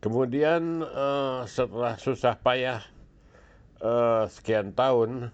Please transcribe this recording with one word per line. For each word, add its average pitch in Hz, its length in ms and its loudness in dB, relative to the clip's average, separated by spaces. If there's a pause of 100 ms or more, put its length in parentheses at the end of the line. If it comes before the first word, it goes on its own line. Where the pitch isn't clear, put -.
Kemudian, 151 800 0
eh, 139 640 -2
setelah 117 480 -2
susah 120 400 0
payah, 127 480 0 (1040)
eh, 117 480 2
sekian 104 400 -2
tahun 123 600 2